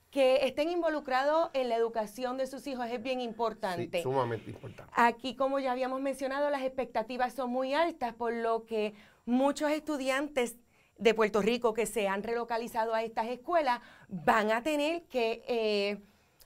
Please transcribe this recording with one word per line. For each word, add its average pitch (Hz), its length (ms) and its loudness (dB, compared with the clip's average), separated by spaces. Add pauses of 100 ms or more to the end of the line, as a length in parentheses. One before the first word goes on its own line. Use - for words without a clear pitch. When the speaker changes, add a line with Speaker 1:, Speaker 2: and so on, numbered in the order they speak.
(100)
Speaker 1:
que 269 360 6
estén 294 220 0
involucrados 311 880 2
en 254 140 0
la 226 80 2
educación 233 640 -2
de 262 100 -2
sus 262 180 -10
hijos. 247 240 -4
Es 240 120 -4
bien 254 180 -2
importante. 214 800 -2
Speaker 2:
Sí, 165 40 0
sumamente 120 480 0
importante. - 460 -16
Speaker 1:
Aquí, 240 400 2
como 277 240 0
ya 262 120 -2
habíamos 262 280 -2
mencionado, 277 500 -2
las 277 120 -2
expectativas 247 680 -4
son 247 180 -4
muy 262 220 -2
altas, 302 420 0
por 233 180 -2
lo 226 340 0
que 214 280 -2 (320)
muchos 277 440 2
estudiantes 277 840 -2 (420)
de 214 160 4
Puerto 220 260 2
Rico 233 320 2
que 220 140 -2
se 202 220 -2
han 196 160 -2
relocalizado 233 720 -2
a 226 100 0
estas 226 240 -4
escuelas 254 520 0 (280)
van 214 420 2
a 220 140 2
tener 294 400 0
que, 226 420 -2
eh, 208 540 0 (440)